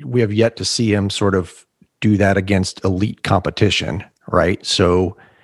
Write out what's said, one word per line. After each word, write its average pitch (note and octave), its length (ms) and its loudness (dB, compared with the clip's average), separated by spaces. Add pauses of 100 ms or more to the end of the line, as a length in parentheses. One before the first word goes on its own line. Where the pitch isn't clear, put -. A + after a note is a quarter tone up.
we B2 200 -2
have G#2 100 0
yet A2+ 240 2
to - 80 -8
see A2 300 0
him G2+ 160 0
sort G2 240 0
of - 320 -4 (340)
do G#2+ 160 2
that G2 220 4
against F#2+ 480 -2
elite F#2+ 360 -2
competition, - 800 -2 (260)
right? F2 360 0
So, F#2 540 0 (260)